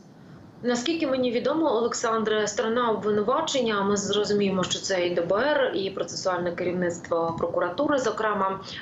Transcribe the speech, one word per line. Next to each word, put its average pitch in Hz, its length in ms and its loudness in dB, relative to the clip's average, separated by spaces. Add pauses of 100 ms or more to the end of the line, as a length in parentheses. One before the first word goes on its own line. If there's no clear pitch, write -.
(680)
Наскільки 302 400 0
мені 254 240 0
відомо, 269 360 0
Олександре, 220 800 0
сторона 226 440 0
обвинувачення, 214 920 0
ми 202 140 2
зрозуміємо, 202 680 2
що 180 160 -2
це 180 280 0
і 175 80 0
Д 180 60 2
Б 170 120 2
Р, 262 420 2
і 190 160 -2
процесуальне 175 600 -2
керівництво 175 880 0
прокуратури, 175 600 2
зокрема, 208 640 0 (220)